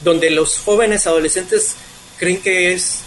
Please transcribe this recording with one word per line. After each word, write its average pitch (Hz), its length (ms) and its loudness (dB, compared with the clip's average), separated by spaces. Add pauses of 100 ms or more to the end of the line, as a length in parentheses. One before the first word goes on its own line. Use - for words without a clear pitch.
donde 165 280 2
los 156 280 0
jóvenes 208 480 2
adolescentes 165 680 0 (440)
creen 180 200 0
que 185 340 0
es - 340 -4